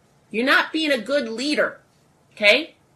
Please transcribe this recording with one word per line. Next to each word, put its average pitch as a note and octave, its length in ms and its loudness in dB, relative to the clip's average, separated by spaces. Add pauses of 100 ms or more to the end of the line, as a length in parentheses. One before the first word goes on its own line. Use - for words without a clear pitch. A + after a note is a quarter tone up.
(320)
You're A3+ 140 -2
not D#4 280 2
being D#4+ 180 -2
a C4+ 60 0
good A#3+ 320 -4
leader, A3+ 520 -4 (500)
okay? A#3 440 2 (200)